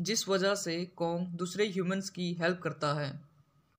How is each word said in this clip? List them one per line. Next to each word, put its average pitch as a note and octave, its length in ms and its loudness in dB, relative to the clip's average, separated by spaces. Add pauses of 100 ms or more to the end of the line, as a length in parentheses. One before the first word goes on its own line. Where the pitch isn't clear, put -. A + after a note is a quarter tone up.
जिस G3+ 280 0
वजह G3 260 4
से F3 300 -2 (120)
कॉन्ग E3+ 320 0
दूसरे F3+ 400 0
ह्यूमंस F#3+ 420 0
की F3 220 -2
हेल्प E3+ 300 2
करता D3+ 320 0
है। D3 260 -4 (580)